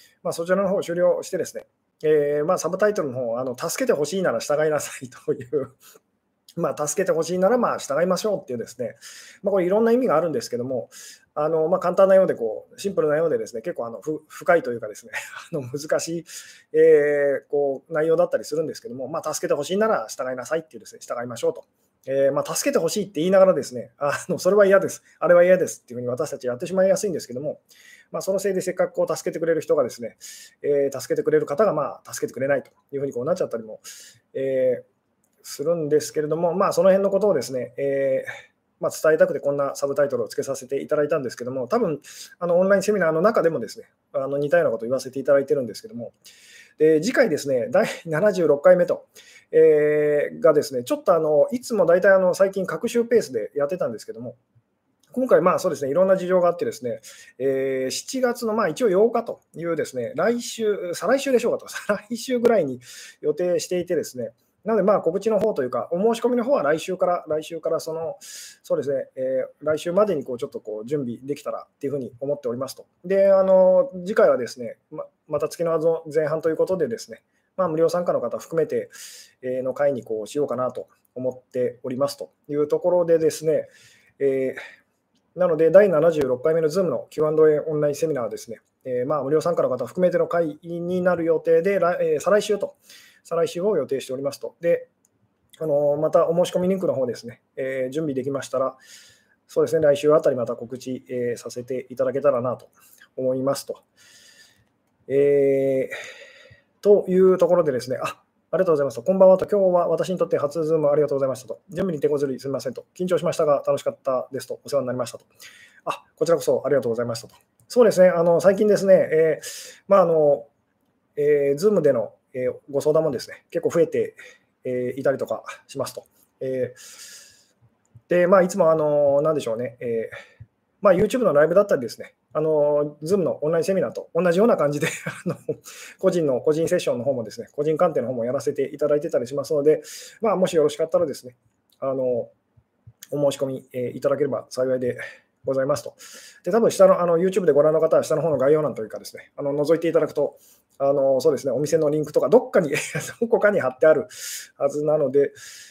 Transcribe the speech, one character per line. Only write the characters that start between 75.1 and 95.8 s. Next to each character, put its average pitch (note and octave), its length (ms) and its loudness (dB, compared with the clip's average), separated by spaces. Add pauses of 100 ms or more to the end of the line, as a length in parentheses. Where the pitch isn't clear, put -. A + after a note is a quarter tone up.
ま D3 140 -4
た D3+ 80 -2
月 - 160 -6
の E3 380 0 (100)
前 D#3 140 2
半 D3+ 160 -4
と E3 80 0
い - 20 0
う D#3 40 -4
こ D#3+ 100 2
と F#3 100 -2
で E3 100 0
で A2+ 120 -6
す - 120 -16
ね、 A2 120 -20 (360)
ま F#3 60 2
あ F3 40 -2
無 D#3 80 -4
料 E3 120 4
参 F3 160 -2
加 F3 80 -2
の C3+ 80 0
方 A#2 180 -6
含 E3 200 -8
め D3+ 80 2
て、 A#2 220 -4 (540)
え B2+ 180 -6
ー、 - 20 -4
の B2+ 120 -4
会 C#3+ 180 0
に A#2 120 -6
こ A2 180 -6
う G#2 40 -10
し C#3+ 120 -8
よ D3 60 0
う - 20 -6
か B2 100 -6
な B2+ 140 -4
と - 180 -12 (260)
思 B2+ 160 -6
っ B2+ 200 -12
て B2 320 -4
お C3 60 -8
り B2+ 80 -6
ま C#3 120 0
す - 80 -10
と - 140 -14 (180)
い D3 60 -6
う D3 140 0
と D#3 120 0
こ F3+ 100 0
ろ F3 140 2
で E3 140 4
で D#3+ 120 2
す D#3 140 -8
ね、 D3 240 0 (500)
え C3+ 360 0 (800)
ー、 - 20 -16
な F3+ 100 2
の D#3+ 80 0
で D#3+ 140 4
第 G3 180 10
七 E3 240 4
十 D3+ 100 0
六 B2+ 200 -2
回 D#3+ 120 2
目 E3 60 0
の D#3+ 80 2
Zoom F3+ 160 -2
の C3+ 260 -4
キ - 100 -6
ュ D3+ 40 2
ー - 20 2
ア D3+ 40 0
ン D#3 60 -2
ド D#3 120 8
エ D3+ 120 4
ー - 60 -4
オ D#3 80 -4
ン D3+ 60 -2
ラ D3 80 2
イ C#3+ 40 -2
ン - 20 -4
セ D#3+ 120 -4
ミ D#3 80 -2
ナ B2+ 80 -4
ー - 20 -4
は G#2+ 60 -6
で G#2+ 80 -10
す - 120 -16
ね、 G#2+ 100 -16 (240)
え B2 200 -4
ー、 - 20 -6
ま D3+ 120 -2
あ C3+ 40 -4
無 C3+ 80 -4
料 D#3 100 4
参 E3+ 140 0
加 D#3+ 80 0
の C3+ 60 2
方 B2+ 180 -4
含 F3+ 180 -2
め F3+ 60 4
て E3+ 80 0
の E3 100 0
会 E3+ 340 -2
に F3 400 -6
な F3+ 120 2
る E3+ 100 -2
予 D#3+ 160 2
定 E3 220 2
で、 G3 160 0
来-、 F3 220 0
え D#3+ 180 0
ー、 - 20 -8
再 G3+ 200 2
来 - 20 -2
週 G#3 160 -2
と、 - 180 -8 (480)
再 E3+ 120 -8
来 E3 120 0
週 E3+ 120 -8
を G3+ 160 0
予 C3 100 -2
定 C3 140 -4
し - 60 -12
て C3 60 -8
お B2+ 40 -8
り C#3 60 -8
ま C#3 100 -4
す - 80 -16
と。 - 200 -12
で、 E3+ 280 -2 (720)
あ D#3+ 60 -6
の、 D3 300 2